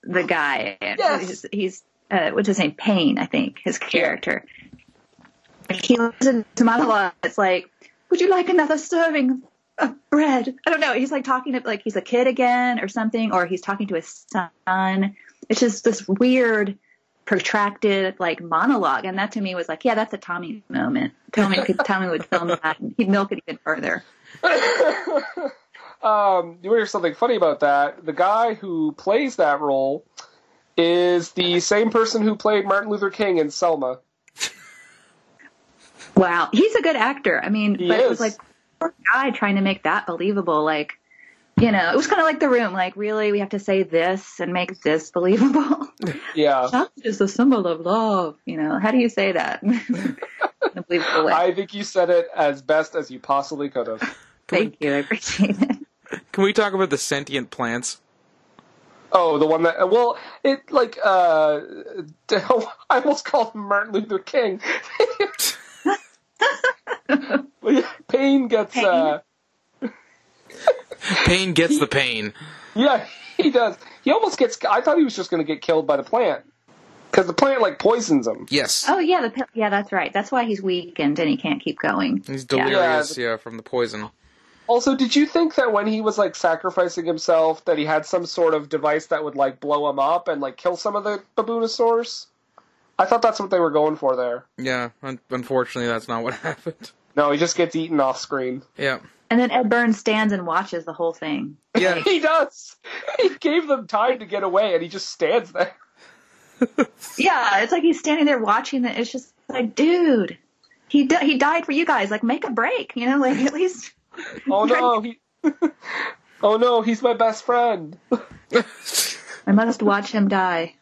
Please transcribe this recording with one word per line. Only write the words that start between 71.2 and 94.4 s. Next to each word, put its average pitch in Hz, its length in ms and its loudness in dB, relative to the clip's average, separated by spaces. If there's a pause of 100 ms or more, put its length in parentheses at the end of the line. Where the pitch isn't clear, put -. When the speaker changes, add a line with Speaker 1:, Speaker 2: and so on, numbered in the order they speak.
Speaker 3:
Payne 185 300 2
gets 160 240 4
the 147 80 2
pain. 120 460 -2 (420)
Speaker 2:
Yeah, 254 320 2 (300)
he - 140 2
does. 240 260 2 (260)
He 262 100 2
almost 440 260 2
gets, 240 200 2 (100)
I 208 120 4
thought 302 180 2
he 320 60 6
was 240 120 -2
just 185 140 -8
gonna 160 140 0
get 151 180 -6
killed 160 240 2
by 151 100 2
the 135 60 -4
plant. 202 420 0 (680)
'Cause 185 140 6
the 170 60 -4
plant, 269 280 2
like, 196 200 0
poisons 175 480 2
him. - 220 -8
Speaker 3:
Yes. 135 380 -2
Speaker 1:
Oh, 370 120 2
yeah, 339 220 2
the 226 80 -2
pi-, 254 220 -8
yeah, 220 160 -2
that's 202 220 -2
right. 180 220 -4
That's 202 180 -4
why 254 140 0
he's 208 180 -4
weakened 175 560 -2
and 165 100 0
he 139 80 0
can't 156 240 -4
keep - 200 -6
going. - 440 -2
Speaker 3:
He's 135 260 -10
Speaker 1:
Yeah. 135 160 2
Speaker 3:
delirious, 151 520 0
Speaker 2:
Yeah. 117 120 -2
Speaker 3:
yeah, 113 60 -2
from 117 200 -16
the 110 80 -16
poison. 107 460 -4 (580)
Speaker 2:
Also, 240 260 2
did 262 220 0
you 294 100 6
think 330 300 0
that 247 160 2
when 202 160 0
he 220 120 -2
was, 214 180 -2
like, 190 180 0
sacrificing 175 680 0
himself, 160 600 0
that 160 140 0
he 151 60 -2
had 156 220 0
some 175 200 -2
sort 165 280 2
of 147 140 -4
device 151 380 -2
that 156 180 -2
would, 143 100 -8
like, 135 240 0
blow 147 320 0
him 139 80 -4
up 156 300 0
and, 151 120 -2
like, 135 160 -6
kill 180 200 -2
some 202 180 -4
of 208 80 -2
the 208 180 -4 (160)
babunosaurs? 226 920 -2 (680)
I 190 100 4
thought 233 160 2
that's 220 180 2
what 196 100 -6
they 185 80 2
were 170 140 2
going 151 240 2
for 135 180 0
there. 123 300 -4 (120)